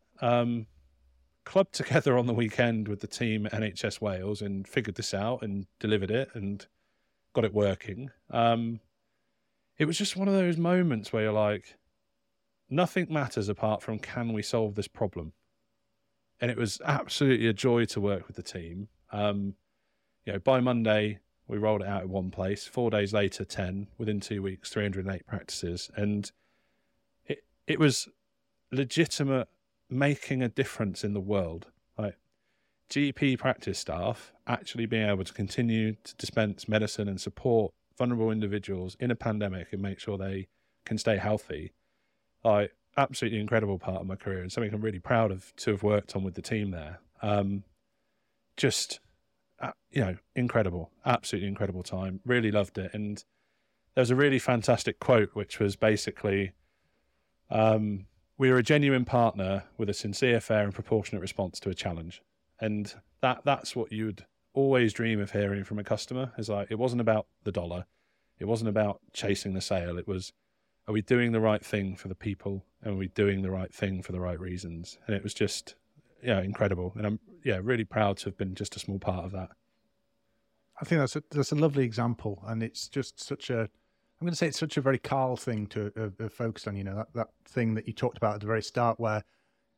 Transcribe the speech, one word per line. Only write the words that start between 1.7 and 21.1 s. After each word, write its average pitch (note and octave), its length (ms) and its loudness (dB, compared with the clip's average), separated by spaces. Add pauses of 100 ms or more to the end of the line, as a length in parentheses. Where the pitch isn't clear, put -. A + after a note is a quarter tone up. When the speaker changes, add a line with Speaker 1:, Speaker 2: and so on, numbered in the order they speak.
Speaker 1:
together C#3 440 2
on A#2+ 100 4
the A#2+ 80 0
weekend A2+ 520 2
with G#2 140 -6
the - 80 -10
team A2 380 -2
at G#2+ 80 -4
N G#2+ 100 -2
H G2+ 200 -6
S G#2 160 -4
Wales G2+ 420 -4
and G2 260 -6
figured G#2 260 -2
this - 180 -6
out A2 300 -2
and G2 240 -6 (140)
delivered G#2 320 0
it C3 220 0
and G2+ 320 -8 (680)
got A#2+ 120 2
it G#2 100 0
working. G2+ 560 0 (200)
Um, A#2 500 2 (1000)
it D3+ 80 4
was E3 100 0
just G3+ 200 -2
one G3 120 2
of G3 60 4
those F3 220 4
moments E3+ 560 2
where A2+ 100 2
you're G#2+ 100 2
like, G#2 460 0 (880)
"Nothing E3+ 400 2
matters B2+ 400 -2
apart G#2+ 340 0
from A2 160 -6
can A#2 340 -6
we G#2+ 100 -2
solve A2 320 0
this G#2 140 -4
problem?" F2 440 -6 (1080)
And A#2+ 100 0
it A2+ 60 -4
was A2+ 280 -2
absolutely C3+ 640 2
a A2+ 60 4
joy A#2+ 340 4
to - 140 -4
work G2+ 260 0
with - 100 -16
the - 60 -12
team. F2+ 460 -10 (240)
Um, G2+ 420 0 (680)
you G2 80 -6
know, G2 60 -2
by C3 220 4
Monday, A2 600 2 (280)